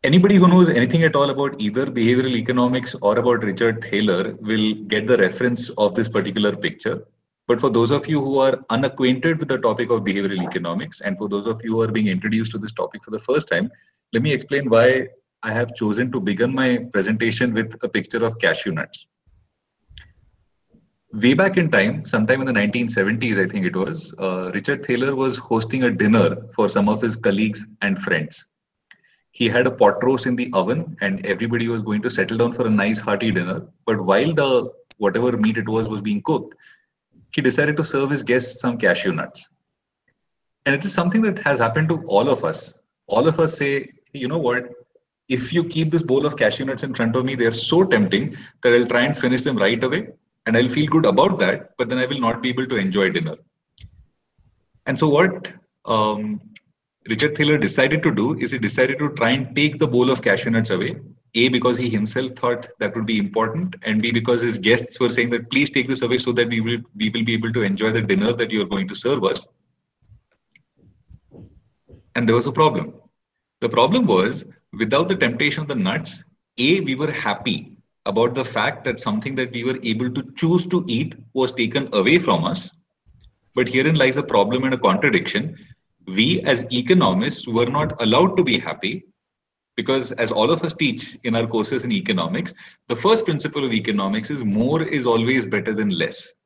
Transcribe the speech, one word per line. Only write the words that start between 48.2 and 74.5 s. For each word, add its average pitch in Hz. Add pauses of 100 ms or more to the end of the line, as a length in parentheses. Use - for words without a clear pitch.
that 120
I'll 120
try 120
and 143
finish 123
them 135
right 110
away, 151 (360)
and 113
I'll 123
feel 151
good 156
about 139
that, -
but 120
then 127
I 127
will 139
not 113
be 127
able 127
to 123
enjoy 95
dinner." 80 (1500)
And 131
so 160
what, 175 (340)
um, 107 (680)
Richard 147
Thaler 151
decided 151
to 160
do 127
is 123
he 131
decided 127
to 147
try 117
and 127
take 147
the 156
bowl 127
of 123
cashew 98
nuts 113
away. 101 (380)
A, 120
because 123
he 123
himself 110
thought 120 (100)
that 104
would 110
be 110
important, 113
and 110
B, 117
because 117
his 117
guests 117
were 120
saying 117
that, 117
"Please 139
take 127
this 131
away 123
so 123
that 117
we 117
will, 117 (180)
we 107
will 113
be 117
able 113
to 117
enjoy 98
the 113
dinner 104
that 113
you 107
are 90
going 95
to 98
serve 127
us." - (2750)
And 120
there 117
was 120
a 135
problem. 147 (680)
The 113
problem 151
was, 104 (280)